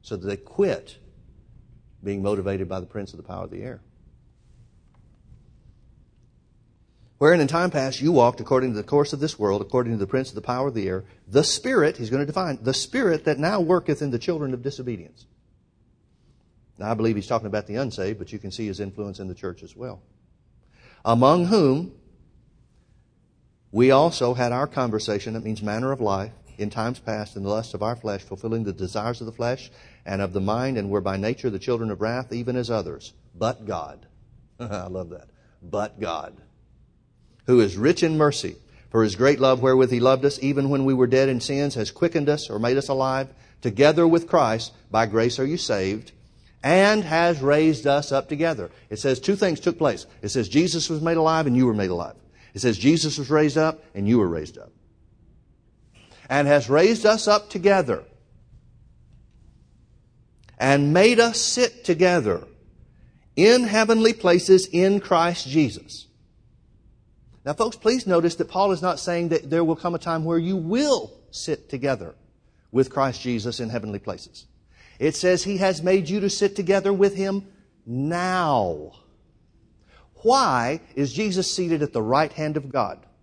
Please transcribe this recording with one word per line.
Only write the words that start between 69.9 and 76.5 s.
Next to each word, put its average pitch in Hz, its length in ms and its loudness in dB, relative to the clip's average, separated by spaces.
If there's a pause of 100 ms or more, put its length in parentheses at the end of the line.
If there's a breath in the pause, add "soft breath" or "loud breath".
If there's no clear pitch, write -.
a 160 60 -4
time 160 240 -4
where 165 120 0
you 175 200 0
will 226 560 0 (180)
sit - 380 -8
together 120 480 -4 (560)
with 131 180 2
Christ 135 300 -2
Jesus 120 400 -6
in 117 80 -6
heavenly 107 320 -8
places. - 460 -14 (520 soft breath)
It 151 160 0
says 180 300 0
he 196 140 -4
has 185 220 0
made 180 280 0
you 196 100 -2
to 196 100 0
sit 202 280 -2